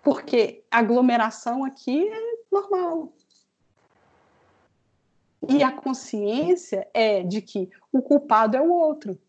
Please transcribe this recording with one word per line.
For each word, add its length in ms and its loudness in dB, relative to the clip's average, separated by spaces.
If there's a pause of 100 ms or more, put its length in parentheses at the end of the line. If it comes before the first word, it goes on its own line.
Porque 680 0
a 80 4
aglomeração 840 0
aqui 440 -4
é 300 -6 (140)
normal. 640 -4 (2250)
E 160 4
a 80 2
consciência 1200 -4
é 300 2
de 180 -4
que 280 -6 (220)
o 100 2
culpado 540 2
é 60 2
o 100 2
outro. 580 0